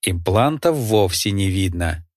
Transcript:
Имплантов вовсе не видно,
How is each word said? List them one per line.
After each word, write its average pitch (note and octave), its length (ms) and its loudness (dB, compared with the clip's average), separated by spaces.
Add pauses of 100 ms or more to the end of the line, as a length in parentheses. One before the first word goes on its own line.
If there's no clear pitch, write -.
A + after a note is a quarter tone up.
Имплантов B2+ 680 0
вовсе G#2+ 560 2
не G2 180 0
видно, E2+ 560 -2 (100)